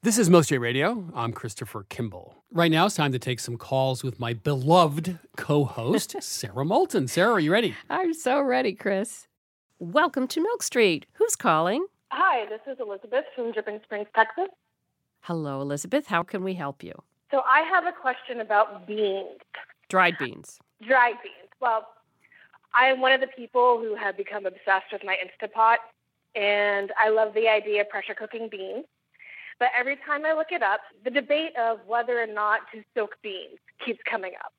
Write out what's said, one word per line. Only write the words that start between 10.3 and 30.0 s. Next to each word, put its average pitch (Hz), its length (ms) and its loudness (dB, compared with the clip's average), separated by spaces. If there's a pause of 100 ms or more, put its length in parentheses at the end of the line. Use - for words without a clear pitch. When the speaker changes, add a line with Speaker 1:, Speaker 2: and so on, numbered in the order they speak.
Speaker 2:
Milk 480 180 -2
Street. 196 520 2
Who's 453 220 0
calling? 190 520 2 (240)
Speaker 3:
Hi, 262 360 2
this 214 120 -10 (120)
is 254 80 -10
Elizabeth 214 460 -4 (100)
from 233 160 -4
Dripping 214 320 -6
Springs, 208 220 -8 (100)
Texas. 226 340 2 (720)
Speaker 2:
Hello, 151 380 -6
Elizabeth. 143 460 -4
How 170 160 0
can 185 220 -6
we 190 100 -4
help 143 300 -8
you? - 100 -14 (380)
Speaker 3:
So 277 100 2 (100)
I 294 100 6
have 339 260 0
a 359 40 -4
question 254 500 -6
about 208 440 0
beans. 196 540 -4 (500)
Speaker 2:
Dried 180 300 4
beans. - 400 -8 (280)
Speaker 3:
Dried 240 360 4
beans. - 260 -20 (100)
Well, 220 280 -2 (880)
I 247 140 6
am 262 120 0
one 262 100 4
of 262 100 4
the 262 140 -2
people 247 440 4
who 220 160 -4
have 202 200 -4
become 202 300 -8
obsessed 190 480 -2
with 202 100 -10
my 190 140 -2
Instapot, 220 600 2 (580)
and 202 560 0 (120)
I 214 60 4
love 220 240 2
the 220 140 2
idea 214 340 2
of 208 80 -2
pressure 208 240 -8
cooking 220 380 -10
beans. 196 340 -10 (720)
But 247 200 2
every 262 180 0
time 294 300 -4